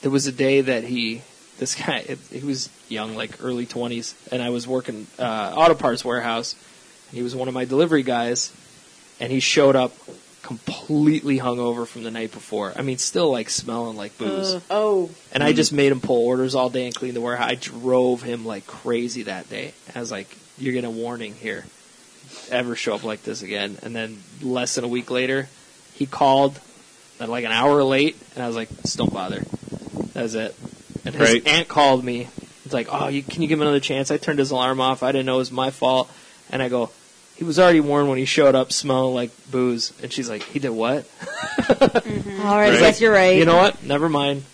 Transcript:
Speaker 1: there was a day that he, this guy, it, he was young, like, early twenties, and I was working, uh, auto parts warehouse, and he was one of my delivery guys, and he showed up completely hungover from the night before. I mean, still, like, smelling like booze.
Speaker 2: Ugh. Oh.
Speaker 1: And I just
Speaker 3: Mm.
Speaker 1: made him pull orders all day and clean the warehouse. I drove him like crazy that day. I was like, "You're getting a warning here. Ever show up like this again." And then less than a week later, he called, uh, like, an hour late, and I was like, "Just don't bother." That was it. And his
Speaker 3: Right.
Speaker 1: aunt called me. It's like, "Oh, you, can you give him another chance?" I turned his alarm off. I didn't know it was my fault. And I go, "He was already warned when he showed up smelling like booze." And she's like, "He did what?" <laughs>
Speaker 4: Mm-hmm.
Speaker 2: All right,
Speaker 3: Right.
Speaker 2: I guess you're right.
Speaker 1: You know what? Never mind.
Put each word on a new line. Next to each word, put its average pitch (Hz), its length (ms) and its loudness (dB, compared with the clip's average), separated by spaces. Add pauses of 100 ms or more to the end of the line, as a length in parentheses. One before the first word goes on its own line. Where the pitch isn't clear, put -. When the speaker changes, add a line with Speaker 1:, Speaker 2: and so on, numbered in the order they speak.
Speaker 1:
there 139 100 0
was 139 160 2
a 135 40 -4
day 135 300 4
that 123 240 0
he, 117 360 -4 (380)
this - 160 -4
guy, 135 320 -4
it, - 120 -10 (120)
he - 140 -12
was 135 240 -6 (180)
young, 110 280 -8
like, 110 160 -10 (120)
early 123 220 -6
twenties, 120 500 -8 (160)
and 127 100 -4
I 123 80 -4
was 120 160 -4
working, 123 400 -6 (140)
uh, 110 360 -4
auto 160 200 6
parts 127 300 -2
warehouse, 117 500 -4 (540)
and 139 80 -14
he 120 60 -6
was 123 120 -6
one 131 140 -4
of 127 40 -6
my 127 120 -4
delivery 143 380 2
guys, 123 480 -2 (680)
and 123 120 -6
he 135 100 0
showed 139 340 4
up 127 180 2 (540)
completely 147 920 0
hungover 120 460 -2
from 117 180 -14
the 113 80 -8
night 113 200 -6
before. 104 440 -6
I 123 60 -8
mean, 131 180 -4
still, 175 300 0
like, 120 200 -2
smelling 117 480 -6
like 104 200 -12
booze. 190 380 -4
Speaker 2:
Ugh. 175 140 -8
Oh. 202 400 0 (240)
Speaker 1:
And 139 100 0
I 147 80 4
just 151 220 2
Speaker 3:
Mm. 143 40 0
Speaker 1:
made 139 140 6
him 127 80 0
pull 120 260 2
orders 127 300 0
all 127 140 2
day 127 160 -4
and 120 100 -8
clean 127 180 -8
the 120 80 -6
warehouse. 120 300 -2
I 127 40 0
drove 127 680 0
him 120 220 -8
like 104 200 -10
crazy 120 580 -4
that 92 260 -10
day. 131 240 -10 (200)
I 127 60 -10
was 117 100 -8
like, 98 180 -10 (300)
"You're 131 160 -4
getting 123 140 -4
a 113 40 -8
warning 113 500 -8
here. 104 240 -8 (840)
Ever 123 280 -2
show 110 180 -4
up 95 80 -8
like 107 200 -8
this 107 180 -10
again." 101 420 -8
And 117 100 -12
then 110 300 -10 (180)
less 123 340 -4
than 123 100 -4
a - 20 -6
week 120 240 -6
later, 131 380 -2 (460)
he 143 100 -2
called, 139 520 4 (600)
uh, 117 80 -8
like, 120 160 -4
an 113 80 -4
hour 139 320 4
late, 135 320 2 (200)
and 127 80 -8
I 120 40 -4
was 117 80 -4
like, 113 140 -6 (140)
"Just - 140 -4
don't - 160 0
bother." 95 300 -6 (680)
That 123 100 -6
was 110 120 -6
it. 110 200 -6 (480)
And 127 100 -8
his 117 200 4
Speaker 3:
Right. 127 140 2
Speaker 1:
aunt 160 200 2
called 135 380 4
me. 120 240 -6 (340)
It's 139 100 -10
like, 117 160 -2
"Oh, 143 200 -4
you, 139 120 -2
can 139 200 -6
you 151 80 -2
give 156 100 2
him 147 40 2
another 143 180 4
chance?" 135 300 -2
I 147 60 0
turned 147 220 -2
his 135 120 2
alarm 131 280 0
off. 131 240 0
I 131 80 2
didn't 135 140 0
know 131 100 0
it 131 40 4
was 127 120 -4
my 131 200 -2
fault. 131 380 2 (400)
And 131 140 -2
I 123 60 -2
go, 120 200 -2 (460)
"He - 80 -8
was 165 160 0
already 175 220 8
warned 143 280 2
when 131 80 0
he 131 80 -2
showed 139 300 6
up 127 160 2
smelling 131 420 0
like 123 180 -4 (200)
booze." 123 400 -2 (100)
And 123 120 -10
she's 120 160 -6
like, 107 140 -8
"He - 160 -8
did 139 120 -4
what?" 117 400 0
<laughs> - 460 -10 (100)
Speaker 4:
Mm-hmm. 202 800 2
Speaker 2:
All 202 100 4
right, 208 120 6
Speaker 3:
Right. - 80 6
Speaker 2:
I - 20 6
guess - 220 6
you're 220 100 6
right. 185 260 8
Speaker 1:
You 165 80 8
know 170 120 8
what? 190 260 6
Never 143 260 0
mind. 143 340 0 (100)